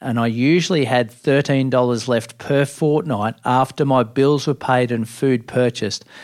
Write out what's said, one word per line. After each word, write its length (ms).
and 180
I 60
usually 600
had 260
thirteen 580
dollars 380
left 320
per 260
fortnight 720
after 400
my 160
bills 460
were 80
paid 360
and 160
food 380
purchased, 600